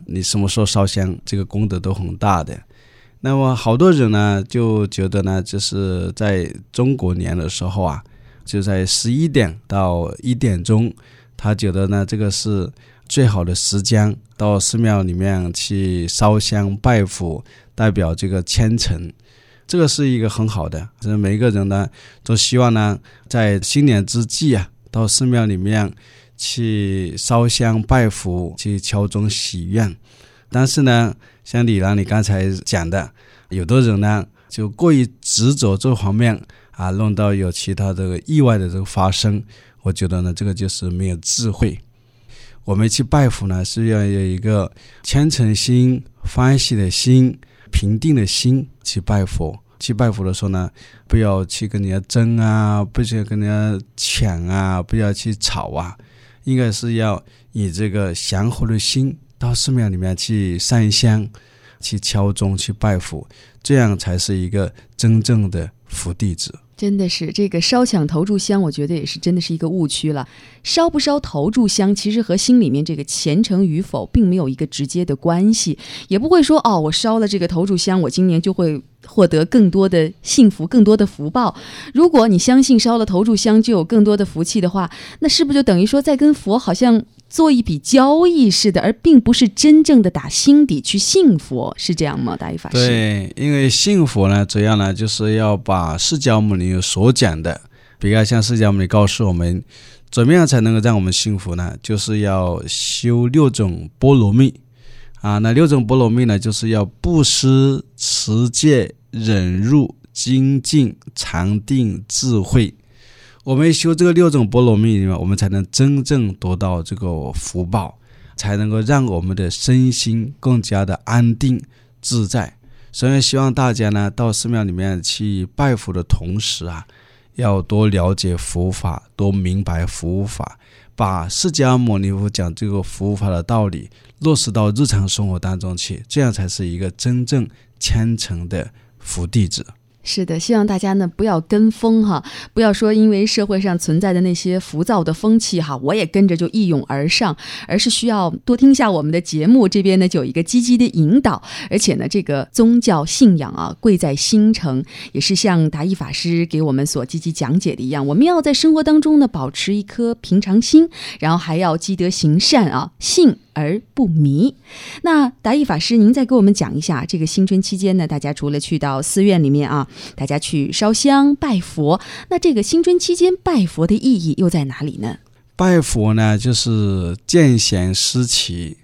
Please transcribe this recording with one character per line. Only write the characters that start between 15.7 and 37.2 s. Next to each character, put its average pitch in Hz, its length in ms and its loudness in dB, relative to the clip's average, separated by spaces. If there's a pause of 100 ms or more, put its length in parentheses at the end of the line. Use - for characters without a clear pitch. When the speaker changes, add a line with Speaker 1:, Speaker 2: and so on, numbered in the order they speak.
Speaker 1:
烧 107 320 2
香 101 380 -2
拜 110 280 2
佛， 85 400 -8 (300)
代 110 160 2
表 85 240 0
这 98 120 -4
个 92 140 -2
虔 110 340 0
诚。 87 380 -4 (540)
这 180 100 -4
个 160 100 4
是 139 220 0
一 123 80 0
个 113 100 0
很 110 200 -2
好 98 200 -4
的， 80 220 -10 (100)
就 104 120 -6
是 107 40 0
每 101 220 0
个 120 140 2
人 98 180 0
呢， 98 180 0 (360)
都 113 120 -2
希 - 220 0
望 120 160 4
呢， 104 240 0 (300)
在 104 340 0
新 147 240 0
年 107 180 4
之 117 220 -2
际 135 300 0
啊， 90 120 -2 (220)
到 113 180 -2
寺 131 200 0
庙 120 180 2
里 104 100 -2
面 101 380 -2 (420)
去 101 800 -4
烧 117 320 0
香 113 360 0
拜 120 260 2
佛、 90 480 -6
去 101 220 -4
敲 101 280 -2
钟 104 220 -4
许 90 360 -6
愿。 98 300 -2 (580)
但 127 140 2
是 147 140 -2
呢， 117 340 2 (300)
像 120 200 -2
李 110 140 2
兰 98 180 0
你 98 60 0
刚 107 180 0
才 95 300 0 (140)
讲 85 240 -2
的， 87 200 -4 (380)
有 92 160 -6
的 117 160 2
人 110 220 2
呢， 104 240 0 (240)
就 107 180 -8
过 165 240 2
于 131 160 4 (140)
执 127 340 0
着 101 220 0
这 131 180 0
方 98 180 -2
面 113 240 2 (340)
啊， 92 180 -6
弄 104 260 -2
到 101 180 0